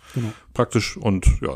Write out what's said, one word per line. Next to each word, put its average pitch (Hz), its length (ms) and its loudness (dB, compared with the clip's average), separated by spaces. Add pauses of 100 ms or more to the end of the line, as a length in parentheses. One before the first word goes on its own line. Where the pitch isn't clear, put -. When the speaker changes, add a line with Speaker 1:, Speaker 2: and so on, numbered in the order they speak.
(140)
Speaker 1:
Genau. 117 160 -4 (240)
Speaker 2:
praktisch. - 440 -2
Und 98 280 -2 (160)
ja, 67 140 -4